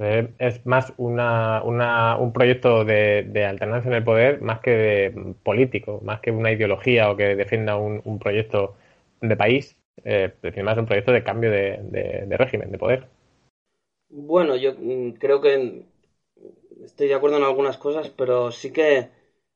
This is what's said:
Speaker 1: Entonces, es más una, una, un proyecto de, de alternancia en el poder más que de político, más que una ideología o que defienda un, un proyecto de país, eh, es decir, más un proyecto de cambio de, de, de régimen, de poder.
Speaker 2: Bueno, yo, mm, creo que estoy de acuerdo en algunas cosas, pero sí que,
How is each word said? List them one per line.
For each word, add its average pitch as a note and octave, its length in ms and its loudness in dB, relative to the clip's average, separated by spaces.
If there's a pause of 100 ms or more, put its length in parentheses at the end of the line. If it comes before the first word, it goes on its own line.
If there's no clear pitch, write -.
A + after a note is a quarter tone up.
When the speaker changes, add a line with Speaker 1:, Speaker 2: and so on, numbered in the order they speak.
Speaker 1:
Entonces, A2 380 -2
es A#2+ 260 -4
más B2+ 320 0
una, A#2 680 -2
una, A#2 520 0
un A#2 160 -2
proyecto B2 520 4
de, G#2 440 2
de G#2 160 -2
alternancia G#2+ 440 -4
en B2 80 0
el A2+ 80 -2
poder A#2+ 360 4
más A2+ 200 -6
que B2+ 100 0
de G2+ 720 0
político, G#2+ 640 -2
más G#2+ 160 -8
que A#2 100 -4
una A2+ 220 0
ideología G#2+ 580 2
o G2+ 60 0
que G2+ 180 2
defienda G#2 400 -2
un, G#2 300 -4
un G#2+ 160 -8
proyecto G#2 560 -2 (440)
de A2 160 0
país, A#2+ 400 0 (280)
eh, G2 320 -2
es - 40 -20
decir, G2 220 -8
más A2 160 -2
un A2+ 80 -2
proyecto G#2 240 0
de A#2 140 4
cambio A2 260 -2
de, G2+ 320 -2
de, G2 460 -8
de F#2+ 80 -4
régimen, G#2+ 340 -2
de F#2+ 80 -10
poder. B2 300 -2 (1000)
Speaker 2:
Bueno, D3 460 0
yo, C3 240 0
mm, A#2+ 360 -6
creo C#3 260 2
que C3+ 420 0 (1000)
estoy - 240 -2
de C#3 60 2
acuerdo D3 240 2
en C#3+ 40 4
algunas C3+ 340 2
cosas, D3 320 -4
pero B2 440 0
sí C3+ 200 -12
que, C#3+ 360 2 (480)